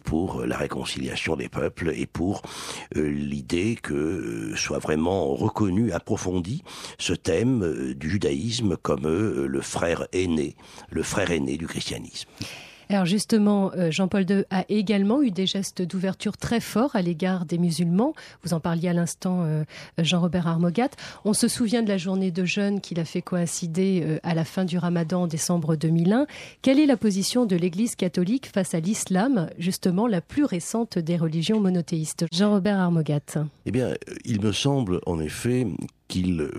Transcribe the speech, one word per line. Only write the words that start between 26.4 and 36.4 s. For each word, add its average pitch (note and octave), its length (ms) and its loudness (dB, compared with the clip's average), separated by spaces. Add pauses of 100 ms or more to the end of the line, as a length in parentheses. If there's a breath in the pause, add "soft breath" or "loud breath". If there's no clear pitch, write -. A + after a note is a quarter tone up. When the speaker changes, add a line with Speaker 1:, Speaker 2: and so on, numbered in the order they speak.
Speaker 2:
Quelle C4+ 160 6
est D#4 80 6
la C4+ 100 6
position G#3 480 2
de F#3+ 120 2
l'Église F#3 380 0
catholique F#3 520 0
face - 280 -2
à E3 60 2
l'islam, G3 800 0
justement F#3 480 0
la F#3 160 0
plus - 220 0
récente A3 540 -2
des E3+ 200 0
religions E3 420 2
monothéistes ? F3 720 0
Jean-Robert G3+ 460 4
Armogat. D#3+ 420 2 (460)
Speaker 1:
Eh - 40 -6
bien, A#2 180 2
euh, C2+ 80 -2 (280)
il A2+ 160 0
me G#2 120 2
semble A#2+ 520 2
en E2+ 160 0
effet A#2 460 0 (420)
qu'il F2+ 400 0 (100)